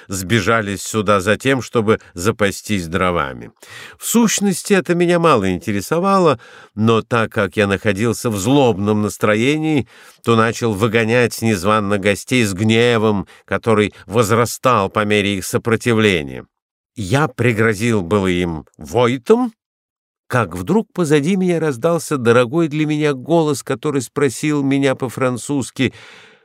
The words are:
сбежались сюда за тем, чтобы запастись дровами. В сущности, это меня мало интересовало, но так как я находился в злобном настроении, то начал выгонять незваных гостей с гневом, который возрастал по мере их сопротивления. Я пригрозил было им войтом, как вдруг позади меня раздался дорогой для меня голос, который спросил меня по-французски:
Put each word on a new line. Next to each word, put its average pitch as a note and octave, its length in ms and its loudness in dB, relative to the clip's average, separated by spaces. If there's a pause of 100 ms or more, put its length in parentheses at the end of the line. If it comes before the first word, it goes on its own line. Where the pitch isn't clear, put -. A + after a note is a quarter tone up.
сбежались G2 760 -2
сюда G#2 380 0
за G2 160 0
тем, C3 240 -2
чтобы A2 400 -2 (140)
запастись G2 720 -2
дровами. D#2 640 -4 (480)
В - 80 -14
сущности, G#3 640 0
это F3 220 0
меня F3 240 2
мало B2 340 2
интересовало, D#3 880 0 (340)
но A2 280 2
так A2+ 300 -2
как G2+ 260 -2
я G#2 80 4
находился G#2 640 -2
в G#2 80 -4
злобном G#2+ 640 2
настроении, B2 840 0 (380)
то A#2 120 2
начал A2+ 360 0
выгонять A2+ 720 0
незваных G#2 580 0
гостей G#2 440 0
с G2 100 -2
гневом, A2 720 2 (180)
который G#2 480 0 (140)
возрастал A2 840 0
по G#2+ 160 -2
мере G2+ 320 0
их F2 80 -8
сопротивления. G#2 1040 -2 (500)
Я A2+ 320 0
пригрозил A2 720 0
было F#2+ 280 0
им F2 360 -2 (140)
войтом, C3+ 720 0 (760)
как G#2+ 280 -2
вдруг D#3+ 380 -2
позади D#3 420 0
меня F3 240 0
раздался D#3 560 -2
дорогой B2 520 2
для D3+ 180 -2
меня D3+ 260 0
голос, D3 500 0
который C3+ 380 -4
спросил C#3 640 -2
меня C#3 320 0
по-французски: B2+ 1000 -4 (520)